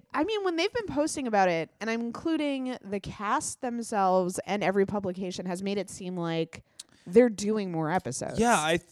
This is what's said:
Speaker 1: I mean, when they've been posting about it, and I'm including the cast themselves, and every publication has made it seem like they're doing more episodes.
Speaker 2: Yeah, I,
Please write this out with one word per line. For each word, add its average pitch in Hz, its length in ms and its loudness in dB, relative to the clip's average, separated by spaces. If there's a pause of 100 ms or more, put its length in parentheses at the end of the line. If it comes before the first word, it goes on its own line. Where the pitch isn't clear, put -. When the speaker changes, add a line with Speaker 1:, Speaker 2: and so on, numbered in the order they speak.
(120)
Speaker 1:
I 285 120 0
mean, 415 200 0
when 359 120 0
they've 339 180 0
been 440 140 -4
posting 294 400 -2
about 202 200 4
it, 165 220 0 (100)
and 214 80 -6
I'm 233 140 -2
including 269 840 -2
the 196 160 -4
cast - 640 -4
themselves, 190 840 2
and 202 160 -2
every 196 240 4
publication 190 580 -4
has 185 160 -4
made 196 160 -2
it 190 100 -4
seem 185 300 -8
like 165 460 -2 (420)
they're 233 240 8
doing 202 420 -2
more 160 200 -2
episodes. 135 480 -2
Speaker 2:
Yeah, 226 160 4
I, 165 240 2 (120)